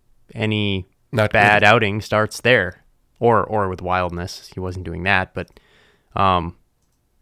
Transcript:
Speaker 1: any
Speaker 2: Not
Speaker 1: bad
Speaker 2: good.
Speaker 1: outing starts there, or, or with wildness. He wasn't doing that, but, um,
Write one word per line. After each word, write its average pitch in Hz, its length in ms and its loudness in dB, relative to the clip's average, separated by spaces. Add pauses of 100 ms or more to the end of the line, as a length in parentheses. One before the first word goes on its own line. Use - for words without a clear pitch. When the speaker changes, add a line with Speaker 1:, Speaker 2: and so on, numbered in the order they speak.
(340)
Speaker 1:
any 104 540 -4 (240)
Speaker 2:
Not 107 200 -2
Speaker 1:
bad 104 300 4
Speaker 2:
good. 104 60 6
Speaker 1:
outing 107 340 4
starts 107 400 -4
there, 110 420 0 (360)
or, 113 240 2
or 104 260 -2
with 87 120 -8
wildness. 90 720 -4
He - 60 -12
wasn't 92 260 -10
doing 85 180 -8
that, 95 320 0
but, 95 140 -10 (680)
um, 90 400 0 (680)